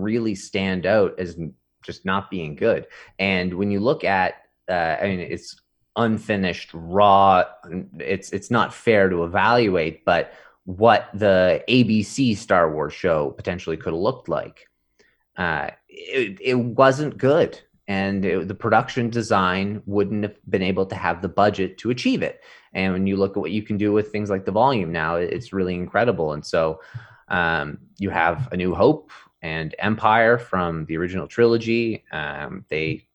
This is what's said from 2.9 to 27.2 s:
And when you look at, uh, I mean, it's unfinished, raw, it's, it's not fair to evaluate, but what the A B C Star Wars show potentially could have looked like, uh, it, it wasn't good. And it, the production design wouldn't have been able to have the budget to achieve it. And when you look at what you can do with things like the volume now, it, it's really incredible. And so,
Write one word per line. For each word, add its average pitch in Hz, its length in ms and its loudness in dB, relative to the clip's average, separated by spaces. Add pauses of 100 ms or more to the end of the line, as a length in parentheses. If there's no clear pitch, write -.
And 92 360 -2
when 101 180 -2
you 101 80 -2
look 139 240 -2
at, 95 380 0 (260)
uh, 85 320 -2
I 98 60 -2
mean, 95 140 -2
it's - 400 -12 (340)
unfinished, 104 800 -2
raw, 98 680 6 (540)
it's, 87 340 -6
it's 98 180 -6
not 104 240 0
fair 101 340 4
to 85 160 0
evaluate, 95 800 2
but 82 280 0 (320)
what 101 500 4
the 92 540 4
A 123 160 6
B 107 180 2
C 120 320 -2
Star 87 380 2
Wars 76 200 -4
show 76 380 0
potentially 87 460 -6
could 85 160 -8
have 82 100 -4
looked 123 260 -4
like, - 400 -8 (680)
uh, 78 320 -4 (180)
it, 98 520 -6
it 127 180 -2
wasn't 131 600 2
good. 135 420 2 (280)
And 98 360 -2
it, 90 240 -2
the 104 60 -8
production 117 560 0
design 101 760 -2
wouldn't 101 380 -2
have 104 100 -6 (160)
been 95 120 0
able 95 240 0
to 92 100 -10
have 87 260 -4
the 95 60 -2
budget 98 500 0
to 113 120 -4
achieve 170 320 0
it. - 200 -6 (320)
And 95 180 0
when 95 140 0
you 98 100 0
look 98 200 0
at 101 40 -4
what 82 120 -4
you 107 100 -2
can 107 140 -4
do 104 160 0
with 104 180 0
things 104 180 -4
like 98 160 -4
the 101 60 -6
volume 107 400 0
now, 82 260 -2
it, 87 160 -2
it's - 200 -8
really 92 240 -2
incredible. 90 560 0
And 76 120 -8
so, 80 360 0 (480)